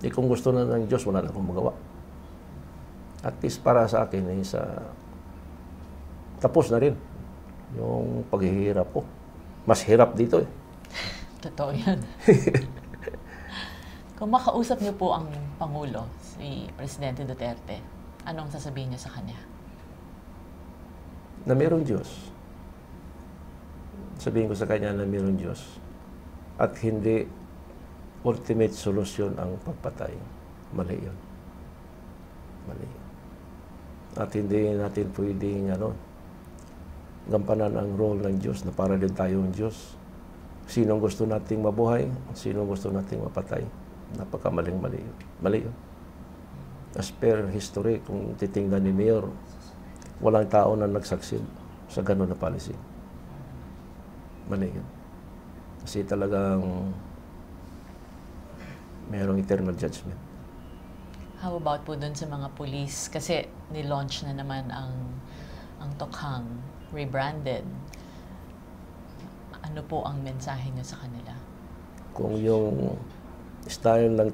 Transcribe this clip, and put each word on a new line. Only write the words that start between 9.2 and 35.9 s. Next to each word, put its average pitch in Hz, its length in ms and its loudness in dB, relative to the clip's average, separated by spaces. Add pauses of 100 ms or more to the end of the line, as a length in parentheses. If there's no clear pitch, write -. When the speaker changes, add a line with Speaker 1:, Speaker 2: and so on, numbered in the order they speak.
Speaker 1:
Mas 110 240 8
hirap 113 260 12
dito 110 300 8
eh. - 60 -2 (920)
Speaker 2:
Totoo 143 320 -2
yan. 185 280 4 (280)
Speaker 1:
<laughs> - 400 10 (1500)
Speaker 2:
Kung 214 120 2
makausap 240 520 4
niyo 202 120 2
po 185 200 4
ang 156 160 -2 (240)
Pangulo, 143 520 -2 (120)
si - 560 -8
Presidente 135 480 -4
Duterte, 120 560 -4 (480)
anong 156 240 -6
sasabihin 135 400 -4
niyo 127 80 -4
sa 127 160 -10
kanya? 117 240 -8 (2000)
Speaker 1:
Na 127 80 6
mayroong 160 280 6
Diyos. - 480 -2 (1900)
Sabihin 110 280 2
ko 107 80 0
sa 98 120 0
kanya 104 240 2
na 101 160 0
mayroong 98 280 4
Diyos. 90 440 -4 (800)
At - 240 6
hindi 110 400 4 (1000)
ultimate 110 520 4
solution 98 600 0
ang 92 280 -2
pagpatay. - 520 -6 (600)
Mali 92 240 0
yun. 92 180 -6 (1500)
Mali. - 200 -8 (1300)
At 104 160 -2
hindi 104 360 4
natin 101 400 0
pwedeng, 98 600 2
ano, 104 420 -2 (1120)